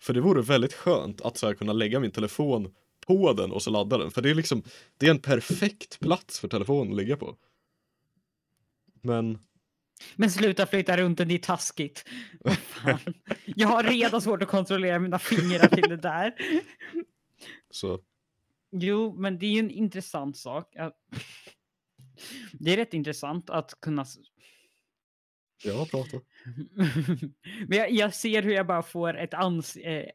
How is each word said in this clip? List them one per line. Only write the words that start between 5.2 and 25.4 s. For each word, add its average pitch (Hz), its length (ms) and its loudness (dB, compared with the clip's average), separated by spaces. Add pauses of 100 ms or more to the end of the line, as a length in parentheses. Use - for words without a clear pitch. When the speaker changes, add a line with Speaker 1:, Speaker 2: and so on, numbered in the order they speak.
Speaker 1:
perfekt - 800 -2
plats - 400 -2
för 101 80 -6
telefonen 110 440 0
att 101 60 -2
ligga 113 200 -2
på. - 180 -10 (1700)
Men 113 380 -2 (760)
Speaker 2:
Men 202 160 4
sluta 196 340 2
flytta 190 320 2
runt 175 200 4
den, 175 100 2
det 170 60 2
är 175 60 2
taskigt. - 680 -4 (340)
Vad - 180 2
fan? - 420 -2 (260)
Speaker 1:
<laughs> - 200 -8
Speaker 2:
Jag 214 220 2
har 233 160 4
redan 233 380 2
svårt 196 220 0
att 196 60 0
kontrollera 185 500 2
mina 180 200 0
fingrar 175 480 4
till 190 220 4
det 170 80 -4
där. 170 360 -2 (1400)
Speaker 1:
Så. 90 280 -6 (720)
Speaker 2:
Jo, 202 460 -2
men 185 220 -4
det 190 60 -4
är 208 60 2
ju 214 80 2
en 220 120 0
intressant 175 680 -4
sak 135 380 -10
att, 160 220 -10 (1600)
det 160 200 0
är 196 40 4
rätt 226 160 -2
intressant 151 560 -6
att 160 320 -6
kunna 147 200 -4
s-, 131 160 -14 (1500)